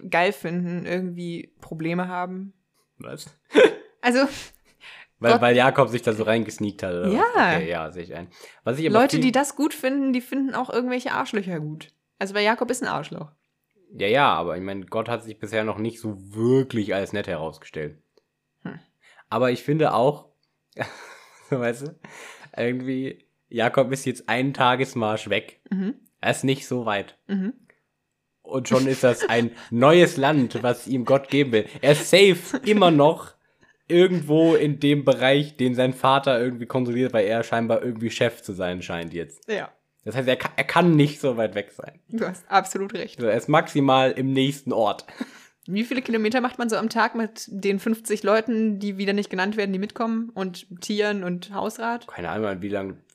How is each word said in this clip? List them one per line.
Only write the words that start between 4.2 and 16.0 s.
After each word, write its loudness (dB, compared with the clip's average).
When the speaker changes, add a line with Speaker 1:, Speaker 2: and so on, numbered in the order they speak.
Speaker 2:
Weil, 4
Speaker 1:
Gott 4
Speaker 2:
weil 6
Jakob 4
sich -4
da 0
so -2
reingesneakt -2
hat, -6
oder -2
Speaker 1:
Ja. 2
Speaker 2:
was? 4
Okay, -4
ja, -6
sehe -12
ich -16
ein. -12
Was -2
ich -2
aber 4
Speaker 1:
Leute, 4
Speaker 2:
viel 2
Speaker 1:
die 2
das 0
gut -2
finden, -2
die 0
finden -4
auch -4
irgendwelche -4
Arschlöcher -4
gut. -12
Also, -6
weil 0
Jakob 2
ist -4
ein -4
Arschloch. -8
Speaker 2:
Ja, -2
ja, 4
aber -4
ich -8
meine, -10
Gott -6
hat -4
sich -16
bisher -4
noch -4
nicht -6